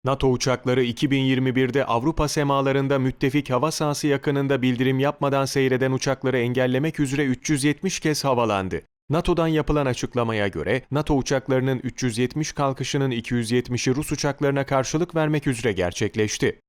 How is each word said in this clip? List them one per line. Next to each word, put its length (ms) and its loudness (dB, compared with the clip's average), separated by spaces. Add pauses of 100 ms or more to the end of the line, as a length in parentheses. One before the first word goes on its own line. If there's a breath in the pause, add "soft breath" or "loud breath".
nato 260 2
uçakları 520 0
iki 280 0
bin 100 2
yirmi 360 2
birde 280 2
Avrupa 440 0
semalarında 680 0
müttefik 520 0
hava 200 0
sahası 360 -2
yakınında 560 0
bildirim 360 2
yapmadan 460 0
seyreden 480 2
uçakları 460 0
engellemek 640 0
üzere 240 0
üç 260 -2
yüz 140 0
yetmiş 360 -2
kez 240 -2
havalandı. 580 0 (280)
nato'dan 360 2
yapılan 400 2
açıklamaya 600 0
göre, 420 -2
nato 260 0
uçaklarının 680 0
üç 200 -6
yüz 160 -2
yetmiş 340 -2
kalkışının 580 -2
iki 240 -4
yüz 180 0
yetmişi 420 0
Rus 180 -4
uçaklarına 540 -2
karşılık 480 -2
vermek 320 0
üzere 260 0
gerçekleşti. 960 -2